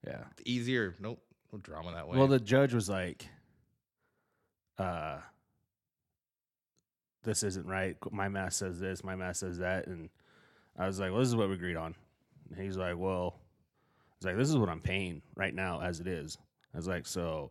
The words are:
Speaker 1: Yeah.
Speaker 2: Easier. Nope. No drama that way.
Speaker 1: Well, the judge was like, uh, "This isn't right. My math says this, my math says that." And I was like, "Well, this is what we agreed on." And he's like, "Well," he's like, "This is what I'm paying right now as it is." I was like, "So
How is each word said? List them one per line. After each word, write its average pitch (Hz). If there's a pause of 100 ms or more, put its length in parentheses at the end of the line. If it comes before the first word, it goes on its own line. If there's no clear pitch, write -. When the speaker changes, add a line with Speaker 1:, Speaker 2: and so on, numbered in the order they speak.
Speaker 1:
Yeah. 65 (200)
Speaker 2:
Easier. 120
Nope. 110 (340)
No 107
drama 82
that 82
way. 123
Speaker 1:
Well, 135
the 135
judge 123
was 104
like, 92 (1500)
uh, 78 (2000)
"This 107
isn't 95
right. 95 (160)
My 98
math 95
says 92
this, 92
my 95
math 92
says 90
that." 90
And 82 (680)
I 92
was 95
like, 95
"Well, 101
this 131
is 120
what 104
we 98
agreed 87
on." 80 (560)
And 90
he's 95
like, 90
"Well," 90 (800)
he's -
like, 92
"This 131
is 156
what 107
I'm 82
paying 92 (120)
right 95
now 90
as 87
it 85
is." 80 (340)
I -
was 85
like, 90
"So 80